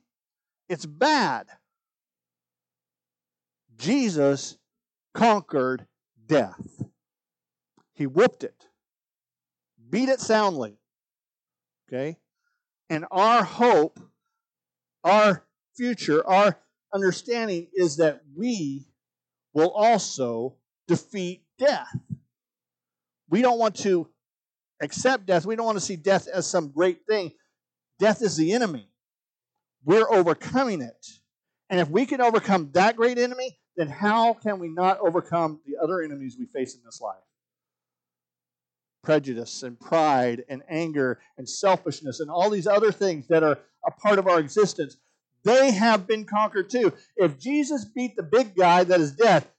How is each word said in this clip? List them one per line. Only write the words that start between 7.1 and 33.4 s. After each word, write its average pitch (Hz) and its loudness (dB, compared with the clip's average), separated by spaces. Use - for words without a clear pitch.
He 147 -8
whooped 151 2
it, - -14
beat 233 -2
it 262 0
soundly. 170 -2
Okay? 139 -10
And 160 -6
our 214 4
hope, 165 2
our 202 4
future, 240 -2
our 190 4
understanding 196 -4
is 170 -2
that 151 0
we 160 -6
will 160 2
also 135 0
defeat 180 -4
death. 247 0
We 190 2
don't 247 4
want 220 0
to 180 0
accept 214 -2
death. 175 0
We 220 -4
don't 226 -4
want 220 -2
to 165 -8
see 190 -8
death 180 0
as 175 -6
some 160 -4
great 170 -2
thing. 202 -2
Death 208 0
is 170 -2
the 160 0
enemy. 185 -4
We're 202 2
overcoming 190 0
it. - -16
And 180 0
if 160 0
we 208 0
can 262 -4
overcome 196 2
that 202 2
great 240 0
enemy, 247 -6